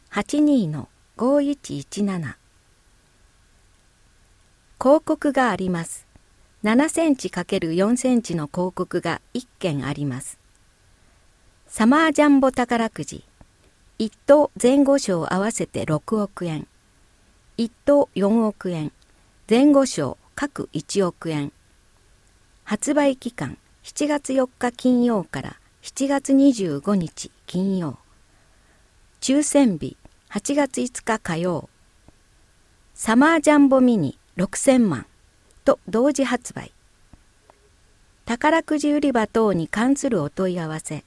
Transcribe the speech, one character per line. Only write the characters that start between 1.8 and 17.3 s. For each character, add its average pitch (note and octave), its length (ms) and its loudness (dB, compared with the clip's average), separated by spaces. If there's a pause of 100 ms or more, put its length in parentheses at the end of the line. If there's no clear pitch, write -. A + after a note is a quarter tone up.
七。 F#3 360 -6 (2500)
広 D4 240 4
告 D4+ 280 -2
が B3 180 2
あ F#3 40 -2
り F#3 140 -4
ま E3+ 160 -4
す。 - 220 -16 (560)
七 B3 260 2
セ E4 200 0
ン C#4 60 2
チ F#3 140 -8
か F3 160 -6
け G3 140 -2
る E3 160 -4
四 G#3 220 2
セ B3+ 180 0
ン A#3 80 0
チ E3+ 120 -6
の D3 120 -4
広 F3+ 260 -6
告 F3 280 -6
が E3 200 -4 (140)
一 B3+ 120 -10 (120)
件 C#3+ 260 -4
あ C#3+ 80 -4
り D3 120 -6
ま C3 160 -6
す。 - 180 -16 (1300)
サ - 180 -2
マ D4 200 4
ー D#4+ 60 0
ジ D4 120 2
ャ D4 60 4
ン C#4 100 6
ボ C4 120 2
宝 A#3 380 -2
く - 160 -10
じ。 - 180 -16 (760)
一 A3 120 -4 (140)
等 D4 240 6 (100)
前 C4 200 4
後 C#4 180 4
賞 F3 340 -2
合 F#3 80 0
わ G#3 120 -2
せ - 160 -6
て - 180 -8
六 G3 340 -4
億 G3+ 260 -8
円。 D#3 220 -8 (880)